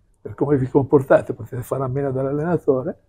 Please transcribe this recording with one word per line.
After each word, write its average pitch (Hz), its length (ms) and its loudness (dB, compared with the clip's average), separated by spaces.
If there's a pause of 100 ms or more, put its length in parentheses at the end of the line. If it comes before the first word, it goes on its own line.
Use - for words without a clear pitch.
(200)
per - 140 -14
come 143 220 0
vi 127 120 -2
comportate 147 680 2
potete 120 280 -10
fare 127 220 -4
a 131 40 -4
meno 139 240 -2
dell'allenatore, 143 960 -2